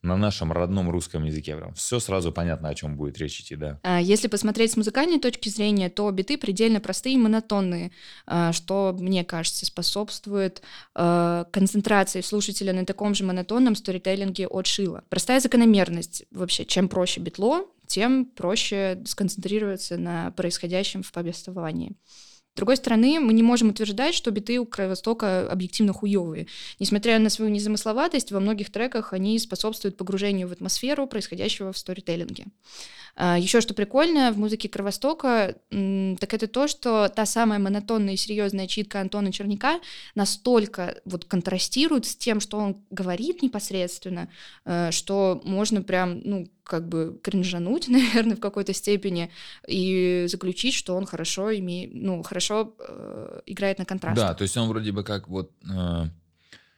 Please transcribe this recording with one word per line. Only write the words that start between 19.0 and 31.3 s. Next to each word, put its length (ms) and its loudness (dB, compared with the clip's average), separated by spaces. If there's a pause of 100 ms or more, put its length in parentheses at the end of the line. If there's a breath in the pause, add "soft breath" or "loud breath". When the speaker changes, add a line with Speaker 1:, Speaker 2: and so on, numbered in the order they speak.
Speaker 2:
сконцентрироваться 920 -2
на 340 -4
происходящем 720 -2
в 80 -12
повествовании. 840 -6 (580 loud breath)
С 60 -6
другой 160 4
стороны, 440 4
мы 140 6
не 100 8
можем 240 6
утверждать, 480 0
что 160 0
биты 260 -2
у 80 -2
Кровостока 840 0
объективно 440 2
хуевые. 560 0 (320 loud breath)
Несмотря 400 4
на 100 6
свою 220 0
незамысловатость, 800 0
во 80 0
многих 320 0
треках 400 -2
они 260 2
способствуют 580 -4
погружению 520 -2
в 40 -10
атмосферу 540 -2
происходящего 680 -4